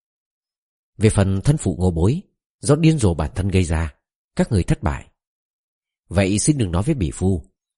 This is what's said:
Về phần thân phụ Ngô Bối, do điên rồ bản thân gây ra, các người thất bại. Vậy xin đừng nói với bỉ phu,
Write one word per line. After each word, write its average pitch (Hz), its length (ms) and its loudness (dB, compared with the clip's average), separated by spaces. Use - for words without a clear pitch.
Về 104 140 4
phần 98 340 0
thân 151 120 4
phụ 98 220 -4
Ngô 92 120 2
Bối, 95 320 0
do - 180 2
điên 160 220 2
rồ 98 160 2
bản 78 200 -4
thân 101 140 -4
gây 92 160 2
ra, 80 300 -4
các 185 160 0
người 92 100 2
thất - 200 -2
bại. - 280 -6
Vậy 196 300 0
xin 156 200 0
đừng 101 140 -2
nói 90 100 0
với 151 120 -2
bỉ 92 200 -4
phu, 92 300 -2